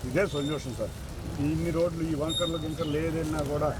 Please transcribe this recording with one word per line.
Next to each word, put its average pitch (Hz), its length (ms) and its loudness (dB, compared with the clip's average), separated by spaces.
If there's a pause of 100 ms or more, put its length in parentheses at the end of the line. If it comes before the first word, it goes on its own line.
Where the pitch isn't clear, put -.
ఇదే 160 140 4 (120)
సొల్యూషన్ 143 440 -2
సార్. 101 140 -2 (540)
ఇన్ని 165 300 2
రోడ్లు, 165 240 2 (100)
ఈ 151 100 2
వంకర్లు, 165 420 0
గింకర్లు 151 340 0 (100)
ఏదైనా 156 340 0 (100)
కూడా 147 180 2 (100)